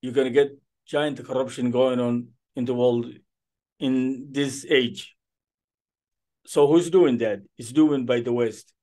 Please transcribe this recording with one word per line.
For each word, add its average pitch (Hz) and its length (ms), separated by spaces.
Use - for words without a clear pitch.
you're 127 100
gonna 131 180
get 143 200
giant 147 380
corruption 127 460
going 127 280
on 120 300
in 123 120
the 127 80
world 123 320
in 131 520
this 135 380
age. 120 460
So 143 200
who's 170 220
doing 160 300
that? 107 220
It's 117 140
doing 143 340
by 123 140
the 120 120
West. 120 400